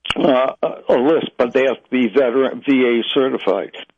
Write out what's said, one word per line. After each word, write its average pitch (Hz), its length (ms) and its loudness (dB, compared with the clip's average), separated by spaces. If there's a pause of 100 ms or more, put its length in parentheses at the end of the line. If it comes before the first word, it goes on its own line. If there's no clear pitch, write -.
(160)
uh, 135 360 2 (360)
a 185 60 4
list, 143 420 2
but 123 160 0
they 131 120 2
have 123 180 -2
to - 80 -20
be 127 180 0
veteran, 123 580 0
V 123 340 2
A - 20 -2 (120)
certified. 113 640 -2 (220)